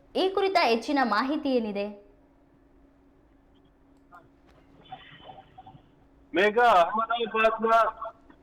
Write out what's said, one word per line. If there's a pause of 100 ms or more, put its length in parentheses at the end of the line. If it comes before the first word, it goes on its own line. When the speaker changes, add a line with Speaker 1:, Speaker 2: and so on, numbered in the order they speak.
(160)
Speaker 1:
ಈ
ಕುರಿತ
ಹೆಚ್ಚಿನ
ಮಾಹಿತಿ
ಏನಿದೆ? (4000)
Speaker 2:
ಮೇಘ,
ಅಹಮದಾಬಾದ್ನ (720)